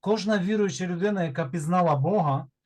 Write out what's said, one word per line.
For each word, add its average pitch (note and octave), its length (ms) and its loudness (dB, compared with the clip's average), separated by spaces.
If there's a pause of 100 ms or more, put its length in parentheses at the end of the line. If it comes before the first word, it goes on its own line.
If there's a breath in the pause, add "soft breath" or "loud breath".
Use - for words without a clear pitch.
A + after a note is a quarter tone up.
Кожна G#3 380 0
віруюча F#3+ 480 0
людина, F3+ 380 -2
яка D3+ 240 -4
пізнала E3 480 2
Бога, D3+ 520 0 (160)